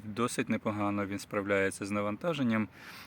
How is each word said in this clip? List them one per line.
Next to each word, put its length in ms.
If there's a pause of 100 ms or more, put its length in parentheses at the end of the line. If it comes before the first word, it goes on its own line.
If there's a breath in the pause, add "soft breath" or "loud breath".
досить 460
непогано 560
він 140
справляється 680
з 60
навантаженням. 760 (400 loud breath)